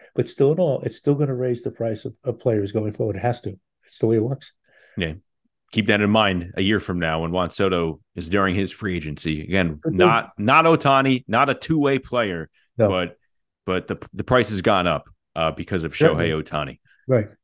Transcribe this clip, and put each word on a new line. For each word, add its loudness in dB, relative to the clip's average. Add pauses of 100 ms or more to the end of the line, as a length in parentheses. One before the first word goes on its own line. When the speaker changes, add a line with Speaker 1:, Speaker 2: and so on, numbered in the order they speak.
(140)
Speaker 1:
But -2
still 2
in 0
all, 0
it's -8
still 0
gonna 0
raise -2
the -6
price -4
of, -12 (100)
of -6
players 0
going -2
forward. -4
It -8
has -2
to. -10 (280)
It's -20
the 2
way 2
it 2
works. -6 (440)
Speaker 2:
Yeah. -4 (580)
Keep -2
that 4
in 2
mind 0
a 0
year 2
from -4
now -2
when -4
Juan 0
Soto 0 (160)
is -10
during 2
his -2
free -6
agency. -6
Again, 0
Speaker 1:
Could -4
be. 0
Speaker 2:
not, 2
not 4
Ohtani, 2
not 2
a -2
two-way 0
player, -4 (300)
Speaker 1:
No. 4
Speaker 2:
but, -2 (480)
but -2
the, -10
the -6
price 2
has -6
gone 2
up, -2 (280)
uh, 0
because -6
of -8
Speaker 1:
Certainly. 2
Speaker 2:
Shohei -2
Ohtani. -8 (260)
Speaker 1:
Right. 0 (160)